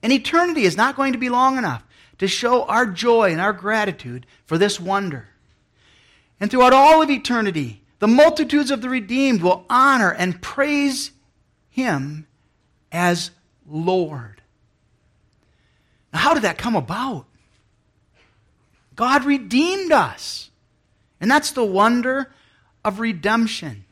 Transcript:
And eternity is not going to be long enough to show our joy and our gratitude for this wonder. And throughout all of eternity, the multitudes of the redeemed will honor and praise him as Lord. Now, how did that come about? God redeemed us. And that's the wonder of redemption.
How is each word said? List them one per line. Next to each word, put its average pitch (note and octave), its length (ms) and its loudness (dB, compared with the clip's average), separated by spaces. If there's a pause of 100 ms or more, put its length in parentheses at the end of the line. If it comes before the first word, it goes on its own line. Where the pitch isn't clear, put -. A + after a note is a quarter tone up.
And A#3 100 2
eternity E4 500 0
is E3+ 140 2
not B3+ 180 0
going C4+ 180 -2
to B3 40 -4
be B3 100 -4
long B3+ 300 0
enough D#3 260 -6 (360)
to F#3+ 80 -2
show A#3+ 380 0
our A#3 200 0
joy G#3+ 460 2
and D#3+ 100 -4
our G3+ 100 0
gratitude F#3+ 760 -6 (180)
for E3 120 -4
this G3+ 220 0
wonder. F3+ 500 -6 (1080)
And G#3 120 -4
throughout B3+ 200 6
all D4 300 8
of D4+ 80 0
eternity, G3+ 720 -4 (160)
the G#3 100 0
multitudes D4 600 4
of C4+ 120 -4
the B3+ 80 -8
redeemed B3 520 0
will F3+ 300 0
honor B3+ 400 4
and F3+ 300 -4
praise C#4+ 680 -2 (580)
him D#3 580 -4 (640)
as F3 400 -2 (360)
Lord. D#3 760 -6 (1700)
Now, D#3+ 60 -6
how D4+ 160 2
did C4 80 -2
that F3+ 160 -2
come A#3 160 -4
about? F#3 500 -6 (1700)
God B3+ 300 0
redeemed C#4+ 680 0
us. - 600 -2 (680)
And G3 100 -2
that's D4 220 2
the A#3+ 140 -2
wonder A#3+ 680 0 (540)
of G#3 140 -4
redemption. G#3 920 -4